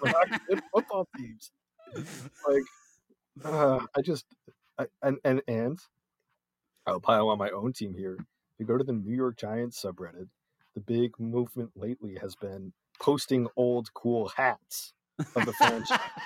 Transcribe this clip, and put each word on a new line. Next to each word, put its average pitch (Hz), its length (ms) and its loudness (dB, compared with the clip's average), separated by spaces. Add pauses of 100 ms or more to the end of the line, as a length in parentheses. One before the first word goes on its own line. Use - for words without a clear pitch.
were - 80 2
not - 360 4
good - 160 2 (120)
football 196 420 0
teams. 120 380 -14 (420)
Like, 143 680 0 (840)
uh, 147 340 4 (160)
I 139 60 2
just, 151 240 -2 (520)
I, 135 100 -2 (140)
and, 139 220 2
and, 131 240 4
and 120 320 0 (1080)
I'll 92 140 0
pile 110 300 4
on 107 80 2
my 101 120 0
own 101 220 -4
team 104 220 -6
here. 92 260 -6
If - 60 -12 (340)
you 113 60 -6
go 113 120 2
to 139 60 2
the 135 80 -4
New 110 240 -2
York 127 220 0
Giants 117 440 -6
subreddit, 90 460 -8 (480)
the 110 60 -10
big 117 360 0
movement 117 600 -4
lately 107 420 -8
has 95 160 -8
been 98 380 -10 (260)
posting 135 560 2
old 123 380 2
cool 117 420 0
hats - 580 -2 (400)
of - 120 2
the 120 80 -2
franchise. 233 460 4 (260)